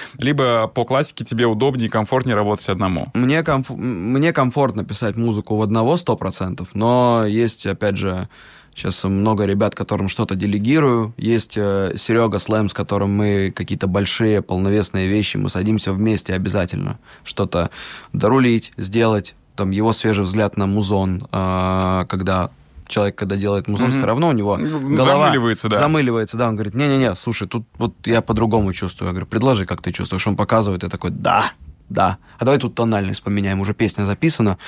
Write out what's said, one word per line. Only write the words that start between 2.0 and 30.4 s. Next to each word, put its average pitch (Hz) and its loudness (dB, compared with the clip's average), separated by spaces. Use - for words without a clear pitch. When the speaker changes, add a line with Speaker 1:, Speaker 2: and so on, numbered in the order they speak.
Speaker 1:
работать 104 0
одному? 92 -2
Speaker 2:
Мне 131 2
комф-, 139 0
м-, - -10
мне 165 2
комфортно 131 0
писать 104 -4
музыку 110 -2
в 107 2
одного 113 2
сто 123 -2
процентов, 92 -6
но 117 2
есть, 110 0
опять 98 -2
же, 92 -4
сейчас - -6
много 101 2
ребят, 101 0
которым 98 -2
что-то 101 -4
делегирую. 113 2
Есть, 110 0
э, 98 0
Серёга 110 0
Слэм, 107 0
с - -6
которым 101 -2
мы 101 0
какие-то - -4
большие, 101 0
полновесные 95 0
вещи, 101 0
мы 98 -2
садимся 104 0
вместе 101 0
обязательно. 92 -2
Что-то - -2
дорулить, 117 2
сделать, 107 0
там, 98 -2
его 107 2
свежий 107 2
взгляд 101 0
на 101 0
музон. 95 0
А, 92 0
когда 92 0
человек, 101 0
когда 95 -4
делает 101 -2
музон, 107 0
Speaker 1:
Мгм. 135 2
Speaker 2:
всё 131 0
равно 143 2
у - 2
него 104 0
Speaker 1:
Ну, 151 -2
Speaker 2:
голова 139 6
Speaker 1:
замыливается, 117 2
да. 104 2
Speaker 2:
замыливается, 123 2
да. 120 2
Он 113 0
говорит: 104 -4
«Не-не-не, 131 2
слушай, 104 -4
тут 113 -6
вот 110 -2
я 113 4
по-другому 107 2
чувствую». 92 -6
Я - -2
говорю: 90 -6
«Предложи, 113 2
как - -6
ты 90 -4
чувствуешь». - -4
Он 101 2
показывает, 104 0